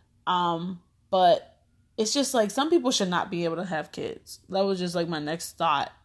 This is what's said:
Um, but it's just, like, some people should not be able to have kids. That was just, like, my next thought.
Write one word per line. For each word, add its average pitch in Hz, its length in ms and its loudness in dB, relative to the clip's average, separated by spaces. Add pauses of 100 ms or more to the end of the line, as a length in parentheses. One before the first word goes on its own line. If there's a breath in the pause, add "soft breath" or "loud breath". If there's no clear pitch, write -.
(260 soft breath)
Um, 175 560 -2 (300)
but 180 440 4 (420)
it's 214 160 -2
just, 277 200 0
like, 220 160 2
some 285 220 0
people 262 180 4
should 196 200 0
not 175 200 -2
be 170 160 -2
able 165 120 -2
to 180 80 -6
have 156 260 -6
kids. - 480 -12 (100)
That 190 160 0
was 196 140 0
just, 175 160 -4
like, 170 120 0
my 165 120 -4
next 156 380 -6
thought. 151 340 0 (140)